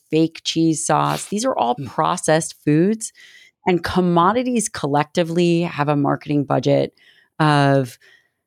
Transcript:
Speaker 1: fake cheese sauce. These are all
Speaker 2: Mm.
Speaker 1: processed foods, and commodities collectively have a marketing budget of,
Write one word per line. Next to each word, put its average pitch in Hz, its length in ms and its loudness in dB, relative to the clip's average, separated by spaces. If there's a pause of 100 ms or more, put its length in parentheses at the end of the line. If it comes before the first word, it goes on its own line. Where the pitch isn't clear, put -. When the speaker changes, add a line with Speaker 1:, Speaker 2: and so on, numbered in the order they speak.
Speaker 1:
fake 160 360 0
cheese 160 420 0
sauce. 147 400 0
These 208 180 -4
are 262 120 -4
all 240 180 0
Speaker 2:
Mm. 131 120 -10
Speaker 1:
processed 160 680 -2 (100)
foods, 185 480 0 (540)
and 175 160 0
commodities 202 840 0
collectively 165 960 0
have 147 260 -2
a 147 80 0
marketing 143 480 -2
budget 139 520 0 (440)
of, 139 580 2 (480)